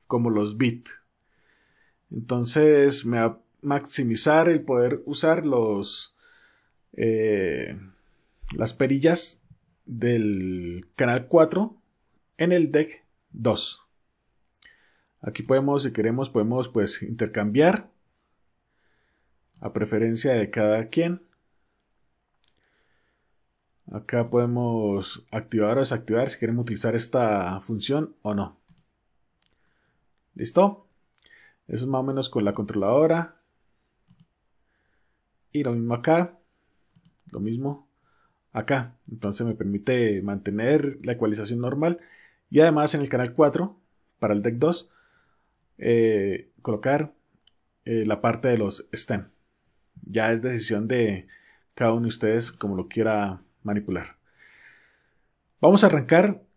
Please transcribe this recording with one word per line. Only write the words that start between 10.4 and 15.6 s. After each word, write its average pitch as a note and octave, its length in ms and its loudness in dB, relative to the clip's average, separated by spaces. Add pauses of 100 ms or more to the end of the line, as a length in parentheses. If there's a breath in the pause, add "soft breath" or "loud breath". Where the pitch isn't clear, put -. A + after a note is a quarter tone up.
canal B2 320 0
cuatro F3 520 2 (560)
en E3 140 0
el E3 220 2
deck D3+ 320 0 (260)
dos. - 520 -2 (1400 soft breath)
Aquí A2 240 -10
podemos, C#3 400 0